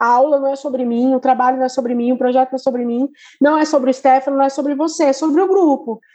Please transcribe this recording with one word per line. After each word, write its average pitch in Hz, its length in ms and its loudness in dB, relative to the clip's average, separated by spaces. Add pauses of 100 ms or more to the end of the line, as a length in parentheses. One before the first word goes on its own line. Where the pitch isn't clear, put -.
A 233 60 -2
aula 269 320 2
não 269 100 -2
é 277 80 -4
sobre 262 280 -6
mim, 240 300 0
o 254 60 0
trabalho 254 380 0
não 262 80 -2
é - 20 0
sobre 247 260 -4
mim, 240 180 0
o 247 60 -2
projeto 254 320 0
não 262 60 -6
é - 20 -4
sobre 247 260 -4
mim, 240 240 -2 (320)
não 302 180 4
é 302 60 0
sobre 277 260 0
o 254 40 2
Stefano, 269 420 2
não 277 80 2
é 269 40 2
sobre 285 260 -4
você, 320 300 -2
é 277 80 2
sobre 311 280 0
o 381 80 2
grupo. 277 520 0 (140)